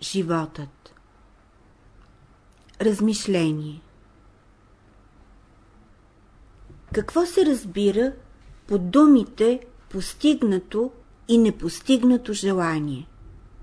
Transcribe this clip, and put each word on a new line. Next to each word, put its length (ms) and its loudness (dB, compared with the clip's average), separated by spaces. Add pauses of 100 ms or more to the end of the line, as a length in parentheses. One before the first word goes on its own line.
животът. 680 -6 (2000)
Размишление. 1000 -2 (3000)
Какво 320 0
се 200 2
разбира 680 0 (540)
под 240 -2
думите 680 4 (280)
постигнато 1040 -2 (380)
и 100 4
непостигнато 920 0
желание? 760 -4 (540)